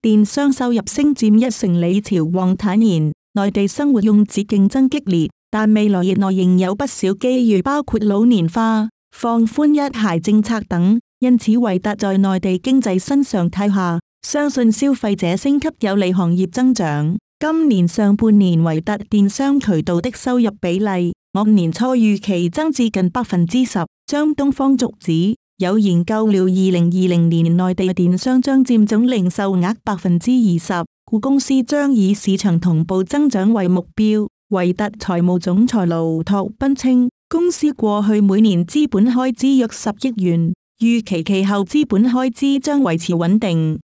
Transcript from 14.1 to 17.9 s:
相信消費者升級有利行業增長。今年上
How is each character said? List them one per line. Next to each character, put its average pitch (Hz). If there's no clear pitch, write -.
相 294
信 247
消 277
費 208
者 175
升 277
級 311
有 202
利 185
行 175
業 180
增 254
長。 156
今 320
年 190
上 202